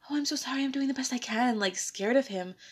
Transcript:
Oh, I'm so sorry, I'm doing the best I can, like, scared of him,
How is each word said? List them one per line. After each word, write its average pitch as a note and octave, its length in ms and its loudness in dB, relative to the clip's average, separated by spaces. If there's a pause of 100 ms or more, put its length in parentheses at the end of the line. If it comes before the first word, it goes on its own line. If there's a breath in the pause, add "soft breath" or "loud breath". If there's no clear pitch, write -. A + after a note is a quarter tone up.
Oh, C#4+ 80 -2
I'm D4 80 2
so D4 120 -2
sorry, C4+ 280 -2
I'm C#4 60 0
doing C#4 180 0
the C4 60 0
best C4 180 -2
I B3 60 -2
can, A#3 400 2
like, F#3+ 180 0
scared G#3+ 400 0
of C4+ 120 4
him, F#3 260 -6 (180 loud breath)